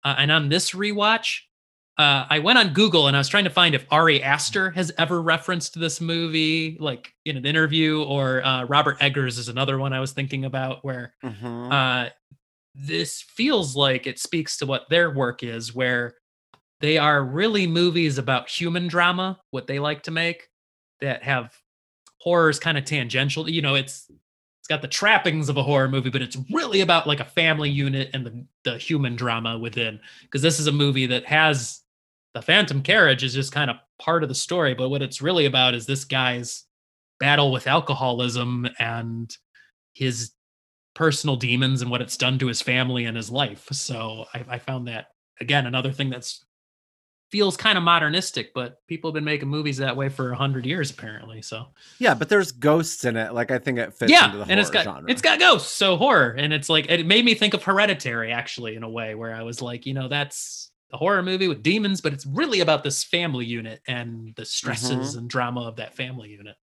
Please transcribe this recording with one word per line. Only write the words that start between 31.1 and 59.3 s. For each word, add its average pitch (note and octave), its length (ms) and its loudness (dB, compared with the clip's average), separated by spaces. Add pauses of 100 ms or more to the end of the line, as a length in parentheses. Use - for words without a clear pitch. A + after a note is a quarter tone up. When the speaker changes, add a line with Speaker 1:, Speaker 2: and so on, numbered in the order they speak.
Speaker 1:
has, D3+ 520 4 (560)
the A#2 60 -8
phantom D#3+ 420 4
carriage D#3 400 6
is B2 120 -4
just C3+ 180 -4
kinda C#3 260 -2 (200)
part E3 240 0
of C#3+ 80 -2
the C3 40 -6
story, D#3+ 380 0
but B2+ 160 -2
what C#3 140 -2
it's B2+ 180 -8
really E3 240 4
about B2+ 300 4
is A2+ 100 -6
this C3+ 220 -2
guy's B2 580 -2 (560)
battle C#3+ 320 4
with B2 140 -4
alcoholism B2 1000 0 (120)
and A#2 580 -6 (560)
his A#2 400 -4 (600)
personal D3+ 420 2
demons B2+ 460 0
and B2 80 -4
what B2 100 -2
it's - 160 -8
done C3 220 0
to C3 80 0
his A#2 160 -4
family B2+ 420 0
and A2+ 140 -6
his G#2+ 120 -10
life. A#2+ 420 -6
So A2+ 600 -8
I, A#2+ 160 -10
I B2 100 -8
found B2+ 300 -8
that, A2+ 200 -10 (320)
again, C#3 260 0
another B2+ 260 -2
thing C3+ 160 -4
that's, B2 340 -10 (880)
feels G3+ 260 2
kinda G3+ 240 2
modernistic, E3+ 760 2
but B2 240 -8 (100)
people E3 220 -8
have D3+ 40 -8
been D3+ 100 -4
making D3 240 -2
movies D3 300 -4
that B2 180 -2
way C#3 140 -2
for B2+ 220 -4
a B2 40 -6
hundred C3 300 -2
years, D3 240 -2
apparently, A2 500 -16
so. A2 260 -12 (320)
Speaker 2:
Yeah, A#3 160 4
but C#3 140 -4
there's G3 240 4
ghosts D3+ 520 2
in A#2 120 0
it. A2 160 -4
Like, A#2+ 180 -2
I B2+ 80 0
think B2+ 200 -2
it A2 160 -4
fits A#2 180 2
Speaker 1:
Yeah, F3 140 8
Speaker 2:
into G2+ 120 -2
the G2+ 120 -6
Speaker 1:
and G3 100 4
it's G3+ 80 0
Speaker 2:
horror F3 160 0
Speaker 1:
got, F#2+ 120 -8
Speaker 2:
genre. C#2+ 140 -8
Speaker 1:
it's B3 120 -2
got D#4 160 4
ghosts, D#4 340 4
so F#3+ 240 2
horror. E3+ 400 4
And D3 160 -2
it's D3 160 -4
like, D#3 220 2
it E3 160 2
made G#3+ 180 6
me A#3 100 4
think G#3+ 200 0
of G3 80 -2
Hereditary, C#3+ 720 0
actually, A#2+ 440 -8
in A2+ 60 -12
a A2+ 80 -10
way, A2+ 240 -8
where A2+ 200 -10